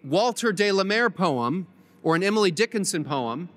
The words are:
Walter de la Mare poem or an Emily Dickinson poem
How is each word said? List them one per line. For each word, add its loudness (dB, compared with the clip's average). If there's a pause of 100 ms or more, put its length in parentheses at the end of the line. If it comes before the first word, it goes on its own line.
Walter 0
de 2
la 2
Mare 2
poem -2 (340)
or 2
an 2
Emily 4
Dickinson -2
poem -4